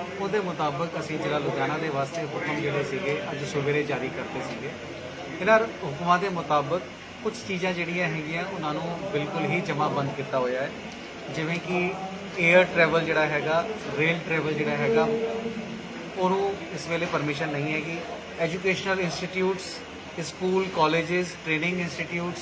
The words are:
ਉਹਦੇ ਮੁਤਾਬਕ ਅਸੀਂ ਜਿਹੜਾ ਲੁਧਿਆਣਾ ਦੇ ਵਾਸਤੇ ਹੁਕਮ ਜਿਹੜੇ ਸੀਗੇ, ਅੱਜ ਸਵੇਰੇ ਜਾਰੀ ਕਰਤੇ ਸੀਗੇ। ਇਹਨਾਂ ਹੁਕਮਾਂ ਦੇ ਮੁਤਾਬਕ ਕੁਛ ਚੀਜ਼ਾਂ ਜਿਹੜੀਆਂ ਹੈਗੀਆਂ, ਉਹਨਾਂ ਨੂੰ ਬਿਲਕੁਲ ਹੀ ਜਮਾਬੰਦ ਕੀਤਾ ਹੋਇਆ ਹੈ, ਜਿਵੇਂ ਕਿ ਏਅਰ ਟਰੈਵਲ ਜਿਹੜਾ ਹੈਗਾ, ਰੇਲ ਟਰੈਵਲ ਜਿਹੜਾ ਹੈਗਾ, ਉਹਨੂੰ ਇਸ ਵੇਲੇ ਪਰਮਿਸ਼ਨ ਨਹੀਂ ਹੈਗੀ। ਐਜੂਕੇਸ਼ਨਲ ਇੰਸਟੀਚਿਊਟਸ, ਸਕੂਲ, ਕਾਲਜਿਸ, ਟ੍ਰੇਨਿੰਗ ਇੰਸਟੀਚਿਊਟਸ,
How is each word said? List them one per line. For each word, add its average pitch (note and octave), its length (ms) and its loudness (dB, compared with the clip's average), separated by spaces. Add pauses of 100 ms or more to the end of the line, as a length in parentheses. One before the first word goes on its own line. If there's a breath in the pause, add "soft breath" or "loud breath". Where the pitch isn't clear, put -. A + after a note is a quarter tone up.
(200)
ਉਹਦੇ G3 200 0
ਮੁਤਾਬਕ D#3+ 600 -2
ਅਸੀਂ D3+ 180 -4
ਜਿਹੜਾ D3 200 0
ਲੁਧਿਆਣਾ C#3 400 0
ਦੇ D#3 100 -2
ਵਾਸਤੇ C#3 340 -2
ਹੁਕਮ D3 380 -2
ਜਿਹੜੇ C#3+ 240 0
ਸੀਗੇ, C3+ 380 -2 (100)
ਅੱਜ C#3+ 120 -4
ਸਵੇਰੇ C#3+ 380 2
ਜਾਰੀ C3 260 -2
ਕਰਤੇ B2+ 320 -6
ਸੀਗੇ। A#2+ 280 -6 (720)
ਇਹਨਾਂ G#3+ 180 6
ਹੁਕਮਾਂ F3 600 2
ਦੇ G3 100 0
ਮੁਤਾਬਕ D3+ 540 0 (420)
ਕੁਛ G#3+ 100 -2 (140)
ਚੀਜ਼ਾਂ F#3 240 0
ਜਿਹੜੀਆਂ F3 360 0
ਹੈਗੀਆਂ, D#3+ 360 -2
ਉਹਨਾਂ D#3 300 -2
ਨੂੰ E3+ 240 -2 (140)
ਬਿਲਕੁਲ D3 320 0
ਹੀ D#3+ 160 2
ਜਮਾਬੰਦ C#3+ 560 0
ਕੀਤਾ C3+ 220 0
ਹੋਇਆ B2+ 240 2
ਹੈ, D3+ 80 -2 (640)
ਜਿਵੇਂ D#3+ 240 -2
ਕਿ F3+ 360 0 (440)
ਏਅਰ F3 260 10
ਟਰੈਵਲ E3 400 4
ਜਿਹੜਾ D#3 220 4
ਹੈਗਾ, D3+ 420 2 (300)
ਰੇਲ E3 280 4
ਟਰੈਵਲ D#3 280 0
ਜਿਹੜਾ D3 220 0
ਹੈਗਾ, A3+ 320 4 (1120)
ਉਹਨੂੰ G3 360 2 (200)
ਇਸ D3 120 -6
ਵੇਲੇ E3 200 0
ਪਰਮਿਸ਼ਨ D3+ 420 0
ਨਹੀਂ D3 260 -2
ਹੈਗੀ। D#3+ 240 -4 (420)
ਐਜੂਕੇਸ਼ਨਲ F#3 600 0
ਇੰਸਟੀਚਿਊਟਸ, F#3 800 -2 (440)
ਸਕੂਲ, F#3 540 0
ਕਾਲਜਿਸ, E3 500 4
ਟ੍ਰੇਨਿੰਗ E3+ 540 0
ਇੰਸਟੀਚਿਊਟਸ, F3 600 -4